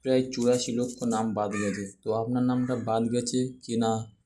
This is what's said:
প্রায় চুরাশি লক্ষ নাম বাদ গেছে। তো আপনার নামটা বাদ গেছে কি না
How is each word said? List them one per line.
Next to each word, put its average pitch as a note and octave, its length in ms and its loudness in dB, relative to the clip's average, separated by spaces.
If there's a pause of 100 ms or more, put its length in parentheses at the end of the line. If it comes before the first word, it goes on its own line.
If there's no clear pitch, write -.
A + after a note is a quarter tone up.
প্রায় C3 200 4 (100)
চুরাশি A#2+ 400 2
লক্ষ B2 320 -2
নাম A2 300 0
বাদ G#2 180 0
গেছে। G2+ 320 -2 (180)
তো G#2 120 -6
আপনার B2 280 0
নামটা B2+ 340 0
বাদ A2+ 260 0 (100)
গেছে B2 260 0 (240)
কি A#2 140 -6
না A2+ 160 2 (340)